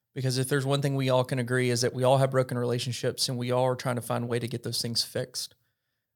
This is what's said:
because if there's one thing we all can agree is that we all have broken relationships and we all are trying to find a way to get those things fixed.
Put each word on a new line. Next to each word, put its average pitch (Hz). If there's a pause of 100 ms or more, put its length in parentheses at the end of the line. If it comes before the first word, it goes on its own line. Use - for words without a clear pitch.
(160)
because 131
if 131
there's 143
one 143
thing 139
we 131
all 127
can 131
agree 127
is 120
that 139
we 127
all 131
have 131
broken 127
relationships 123
and 127
we 123
all 127
are 127
trying 127
to 117
find 120
a 120
way 120
to 120
get 123
those 120
things 117
fixed. - (640)